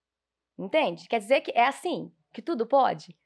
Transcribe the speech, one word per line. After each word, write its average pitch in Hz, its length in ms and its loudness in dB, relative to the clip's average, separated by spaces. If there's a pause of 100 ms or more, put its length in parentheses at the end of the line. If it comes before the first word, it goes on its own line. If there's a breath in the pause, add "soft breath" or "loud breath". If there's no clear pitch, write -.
(580)
Entende? 190 500 -2
Quer 233 120 0
dizer 233 220 2
que - 100 -8
é 233 140 4
assim, 269 440 -4 (220)
que - 80 -14
tudo 240 260 -4
pode, 214 600 0